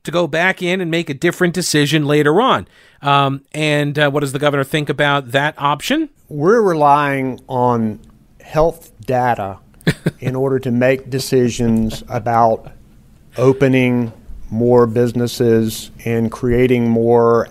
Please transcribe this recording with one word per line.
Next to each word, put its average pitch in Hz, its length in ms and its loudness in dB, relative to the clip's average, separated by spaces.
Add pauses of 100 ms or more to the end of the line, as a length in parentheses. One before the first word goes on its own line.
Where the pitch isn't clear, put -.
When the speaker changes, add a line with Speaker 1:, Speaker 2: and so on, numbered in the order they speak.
Speaker 1:
to - 80 -12
go 170 160 -2
back 170 340 -2
in 185 200 -2
and 170 80 -6
make 165 200 -4
a 143 40 -4
different 170 400 0
decision 151 520 0
later 151 360 2
on. 180 260 0 (340)
Um, 139 500 0
and, 147 480 -2
uh, 147 100 2
what 139 120 -2
does 139 100 -4
the 135 80 -6
governor 143 240 0
think 151 260 -4
about 143 420 -2
that 143 260 0
option? 151 520 -2 (200)
Speaker 2:
We're 165 320 2
relying 143 880 2
on 120 520 0 (420)
health - 500 -2 (100)
data 117 580 -2 (300)
<laughs> - 300 -4
in 127 160 -6
order 135 240 -2
to 127 120 -4
make 127 380 0
decisions 120 1000 -2
about 113 640 0 (680)
opening 127 760 2 (360)
more 120 360 4
businesses 117 1040 0 (160)
and 113 260 -2
creating 123 580 2
more 117 600 2